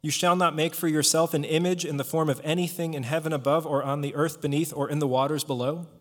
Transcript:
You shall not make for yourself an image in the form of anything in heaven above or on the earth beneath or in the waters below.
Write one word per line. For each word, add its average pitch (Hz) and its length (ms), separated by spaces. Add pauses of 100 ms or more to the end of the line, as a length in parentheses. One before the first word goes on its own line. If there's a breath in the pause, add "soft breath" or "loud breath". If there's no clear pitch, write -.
You 151 80
shall 175 280
not 170 180
make 160 180
for - 140
yourself 156 460
an 147 100
image 170 400
in 147 140
the 139 80
form 160 240
of 135 140
anything 165 500
in 139 100
heaven 156 300
above 147 320
or 139 180
on 139 160
the 143 160
earth 156 240
beneath 151 340
or 139 160
in 143 100
the 147 80
waters 139 360
below. 143 440 (140)